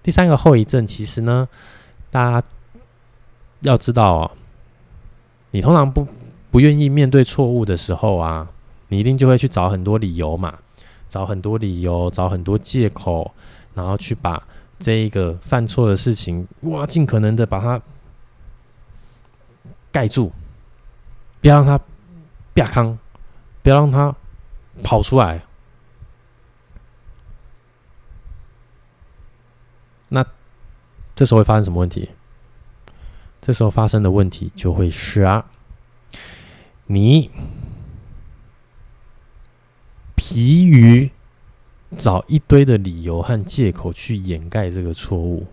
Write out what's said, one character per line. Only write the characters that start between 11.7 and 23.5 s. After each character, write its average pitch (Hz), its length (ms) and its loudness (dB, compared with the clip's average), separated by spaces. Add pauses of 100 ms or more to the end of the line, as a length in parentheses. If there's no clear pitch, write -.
由， 87 300 -2
找 92 180 -4
很 90 140 -6
多 101 140 -2
借 117 320 -2
口， 85 440 -6 (400)
然 90 120 -10
后 98 120 -4
去 - 180 -8
把 82 260 -6 (380)
这 113 140 -2
一 110 160 -2
个 90 320 -4
犯 120 240 -2
错 113 240 0
的 95 80 0
事 110 180 -2
情， 90 320 -8 (140)
哇， 151 240 -6
尽 151 200 0
可 117 140 -2
能 107 160 0
的 113 100 0
把 98 140 -6
它 120 220 -4 (2250)
盖 120 140 0
住， 110 200 -2 (1080)
不 - 80 4
要 147 160 6
让 - 20 4
它 139 140 2 (720)
啪 120 120 0
康， 113 340 -4 (640)